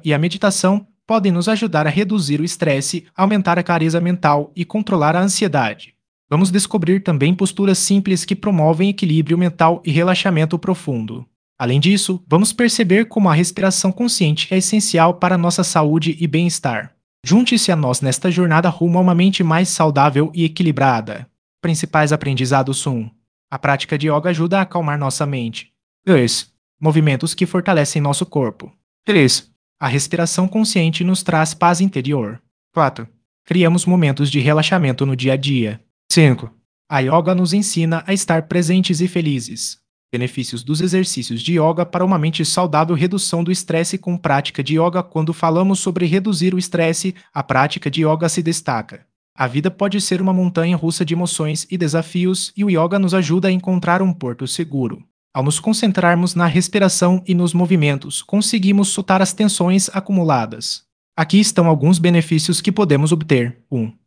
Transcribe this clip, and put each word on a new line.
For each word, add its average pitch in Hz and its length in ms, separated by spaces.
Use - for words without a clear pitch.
e 151 80
a 143 40
meditação 190 720
podem 202 280
nos 175 160
ajudar 196 360
a 156 40
reduzir 180 500
o 160 60
estresse, 151 600
aumentar 190 440
a 170 40
clareza 165 360
mental 170 560
e 175 80
controlar 175 540
a 180 40
ansiedade. 151 720
Vamos 180 200
descobrir 190 540
também 156 320
posturas 196 420
simples 196 460
que 196 120
promovem 170 540
equilíbrio 165 480
mental 170 480
e 165 60
relaxamento 170 680
profundo. 123 680
Além 127 200
disso, 185 480
vamos 185 260
perceber 226 520
como 208 240
a 156 40
respiração 180 580
consciente 190 640
é 190 40
essencial 180 580
para 180 220
nossa 175 260
saúde 160 560
e 170 60
bem-estar. 143 680
Junte-se 226 480
a 170 40
nós 135 260
nesta 135 280
jornada 170 400
rumo 170 300
a - 20
uma 185 140
mente 190 280
mais 165 260
saudável 147 640
e 170 120
equilibrada. 127 840
Principais 160 520
aprendizados: 135 760
um. 117 240
A 135 80
prática 143 400
de 151 100
yoga 151 220
ajuda 175 300
a - 20
acalmar 165 380
nossa 143 260
mente. 123 460
Dois. 139 460
Movimentos 156 540
que 185 140
fortalecem 175 540
nosso 143 240
corpo. 117 460
Três. 160 460
A 143 80
respiração 170 600
consciente 185 560
nos 185 200
traz 156 300
paz 175 280
interior. 135 580
Quatro. 131 340
Criamos 175 420
momentos 147 440
de 143 100
relaxamento 151 680
no 135 100
dia 131 180
a 131 40
dia. 127 440
Cinco. 131 400
A 143 120
yoga 156 340
nos 180 200
ensina 165 520
a 196 80
estar 165 300
presentes 180 580
e 180 60
felizes. 143 760
Benefícios 120 500
dos 151 160
exercícios 175 600
de 170 180
yoga 165 260
para 175 200
uma 185 120
mente 156 280
saudável. 165 500
Redução 180 480
do 175 80
estresse 170 460
com 175 200
prática 139 460
de 151 160
yoga. 175 240
Quando 160 300
falamos 180 460
sobre 180 260
reduzir 185 480
o 185 40
estresse, 175 560
a - 100
prática 143 480
de 156 140
yoga 156 240
se 180 120
destaca. 123 640
A 131 100
vida 147 240
pode 202 300
ser 185 220
uma 190 100
montanha 180 460
russa 160 260
de 160 100
emoções 160 560
e 190 80
desafios, 175 800
e 202 80
o 208 60
yoga 170 280
nos 185 160
ajuda 185 360
a - 20
encontrar 180 500
um 185 120
porto 123 340
seguro. 139 560
Ao 131 100
nos 147 160
concentrarmos 180 760
na 175 120
respiração 185 840
e 185 80
nos 175 180
movimentos, 156 680
conseguimos 202 680
soltar 190 340
as 185 120
tensões 190 580
acumuladas. 151 920
Aqui 165 240
estão 175 260
alguns 160 320
benefícios 165 600
que 202 100
podemos 156 400
obter. 135 460
Um. 113 220